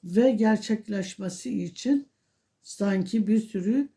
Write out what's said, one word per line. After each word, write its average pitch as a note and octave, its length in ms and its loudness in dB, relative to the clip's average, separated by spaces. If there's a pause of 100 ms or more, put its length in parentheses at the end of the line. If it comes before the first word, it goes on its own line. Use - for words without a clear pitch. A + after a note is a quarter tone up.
Ve G#3 280 4
gerçekleşmesi G3+ 1300 -2
için C#4 460 -2 (520)
sanki G3 680 -2
bir G#3+ 120 4
sürü A3 580 -2